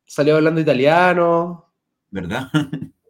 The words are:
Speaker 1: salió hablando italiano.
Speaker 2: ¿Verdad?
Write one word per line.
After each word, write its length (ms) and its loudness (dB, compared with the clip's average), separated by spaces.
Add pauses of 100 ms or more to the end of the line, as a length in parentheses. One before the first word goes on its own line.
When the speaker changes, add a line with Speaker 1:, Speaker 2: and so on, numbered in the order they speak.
Speaker 1:
salió 300 0
hablando 240 0
italiano. 1120 0 (400)
Speaker 2:
¿Verdad? 380 -8 (600)